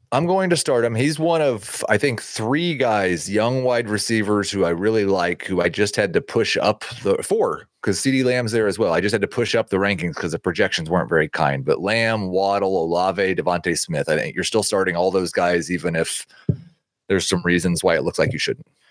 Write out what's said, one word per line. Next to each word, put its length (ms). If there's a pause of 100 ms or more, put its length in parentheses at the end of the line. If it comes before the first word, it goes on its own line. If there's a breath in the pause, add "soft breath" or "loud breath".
(120)
I'm 140
going 240
to 80
start 260
him. 120
He's 220
one 240
of, 460
I 100
think, 240
three 540
guys, 560
young 320
wide 240
receivers 640
who 140
I 40
really 360
like, 400
who 160
I 80
just 260
had 180
to 80
push 360
up 260 (200)
the, 200
four, 460 (120)
'cause 200
CeeDee 240
Lamb's 260
there 160
as 100
well. 160
I 60
just 140
had 80
to 80
push 260
up 140
the 80
rankings 380
'cause 180
the 60
projections 500
weren't 180
very 220
kind. 340
But 160
Lamb, 480
Waddle, 560
Olave, 520
DeVonta 440
Smith, 300
I 80
think 180
you're 80
still 200
starting 340
all 120
those 220
guys, 400
even 240
if 320 (800 loud breath)
there's 220
some 140
reasons 380
why 140
it 80
looks 160
like 140
you 60
shouldn't. 280 (240 soft breath)